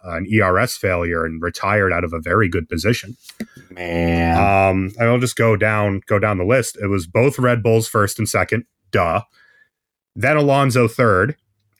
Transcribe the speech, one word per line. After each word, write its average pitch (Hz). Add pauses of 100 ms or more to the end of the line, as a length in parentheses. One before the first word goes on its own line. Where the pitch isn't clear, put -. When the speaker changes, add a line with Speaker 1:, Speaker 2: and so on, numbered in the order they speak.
Speaker 1:
an 90
E 110
R 92
S 123
failure 85
and 80
retired 95
out 85
of 82
a 82
very 90
good 85
position. 104 (540)
Speaker 2:
Man. 85
Speaker 1:
Um, 98
and 117
I'll 123
just 123
go 113
down, 104
go 104
down 104
the 90
list. 120
It 104
was 95
both 123
Red 120
Bulls 113
first 104
and 107
second, 110 (260)
duh. 90 (920)
Then 135
Alonso 135
third, 113 (440)